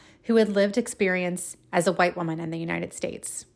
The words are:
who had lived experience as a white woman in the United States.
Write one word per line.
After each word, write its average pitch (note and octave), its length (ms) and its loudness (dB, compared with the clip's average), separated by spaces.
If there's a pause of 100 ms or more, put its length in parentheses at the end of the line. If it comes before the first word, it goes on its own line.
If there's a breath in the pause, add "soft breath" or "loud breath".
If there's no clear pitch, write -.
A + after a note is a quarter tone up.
(240 loud breath)
who A3+ 120 2
had A3 140 6
lived G3+ 280 2
experience F3+ 760 -2 (160)
as F3 160 2
a F#3+ 60 4
white F3 240 2
woman E3 240 -4
in E3 100 -6
the E3 80 -4
United E3+ 340 -4
States. - 520 -8 (100)